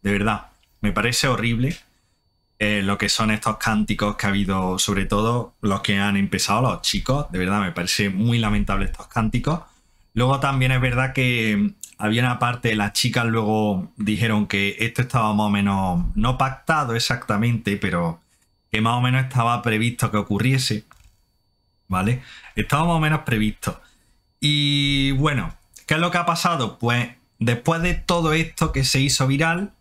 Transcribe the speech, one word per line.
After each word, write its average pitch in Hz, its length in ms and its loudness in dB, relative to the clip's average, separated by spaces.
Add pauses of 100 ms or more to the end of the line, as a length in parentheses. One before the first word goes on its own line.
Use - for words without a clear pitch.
de 101 120 0
verdad, 104 340 -2 (340)
me 104 120 0
parece 120 340 0
horrible, 120 500 0 (800)
eh, 104 260 0
lo 101 140 0
que 98 120 -2
son 107 220 0
estos 107 260 -2
cánticos 107 580 0
que - 120 -6
ha - 20 2
habido, 95 500 0
sobre 98 260 0
todo 113 540 -2
los 98 220 -2
que 98 180 0
han 101 160 0
empezado, 98 460 0
los 95 200 0
chicos, - 500 -2
de 92 80 -4
verdad 95 200 0
me 90 140 -2
parece 95 360 -2
muy 117 300 0
lamentable 104 460 0
estos - 220 -6
cánticos. 120 540 -2 (520)
Luego 127 260 2
también 135 320 2
es 127 80 2
verdad 127 340 0
que 110 600 2 (240)
había 107 240 0
una 120 180 0
parte, 120 360 0
las 101 180 -2
chicas 120 320 0
luego 107 720 0
dijeron 107 500 0
que 101 320 0
esto 117 220 -2
estaba 113 320 0
más 104 140 2
o - 20 0
menos, 95 560 2 (100)
no 120 220 2
pactado 135 580 0
exactamente, 113 800 0
pero 87 460 -2 (500)
que 107 80 0
más 113 160 2
o 123 60 0
menos 127 220 2
estaba 120 380 0
previsto 113 500 0
que 107 60 0
ocurriese, 110 680 0 (1040)
¿vale? 101 320 0 (340)
Estaba 139 300 0
más 170 100 2
o 160 40 2
menos 156 220 2
previsto. 107 600 -2 (580)
Y 143 720 0
bueno, 135 420 0 (340)
¿qué 151 80 2
es 160 40 0
lo 175 100 0
que 175 100 -2
ha 170 60 -2
pasado? 165 540 0
Pues 120 300 0 (300)
después 120 420 0
de 175 140 2
todo 170 360 0
esto 160 400 0
que 135 140 0
se 135 160 2
hizo 135 260 0
viral 165 540 0